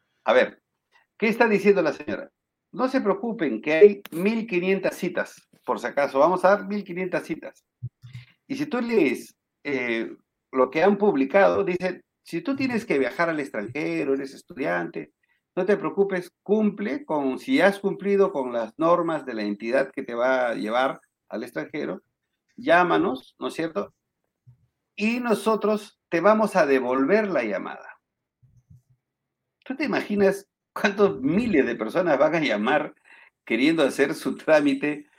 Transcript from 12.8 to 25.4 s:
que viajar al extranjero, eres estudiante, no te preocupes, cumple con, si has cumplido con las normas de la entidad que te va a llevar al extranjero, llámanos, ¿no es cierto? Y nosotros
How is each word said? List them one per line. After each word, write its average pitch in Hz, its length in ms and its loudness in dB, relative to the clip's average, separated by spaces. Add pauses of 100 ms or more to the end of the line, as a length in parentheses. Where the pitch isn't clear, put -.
que 151 140 0
viajar 135 300 0
al 156 120 -4
extranjero, 139 720 -6
eres 139 200 -8
estudiante, 170 800 -8 (420)
no 185 120 -2
te 202 100 2
preocupes, 180 560 -2 (100)
cumple 214 640 0
con, 139 340 -2
si 131 220 0
has 196 180 4
cumplido 196 540 0
con 127 200 -4
las 113 260 -6
normas 165 480 0
de 123 80 -8
la 107 80 -6
entidad 113 500 -2
que 139 100 -10
te 120 120 -10
va 127 340 0
a 113 60 -4
llevar 120 460 -2 (280)
al 113 140 -8
extranjero, 151 600 -10 (540)
llámanos, 180 840 2
¿no 127 100 -8
es - 60 -12
cierto? - 400 -8 (1000)
Y 226 240 -2
nosotros 214 880 -2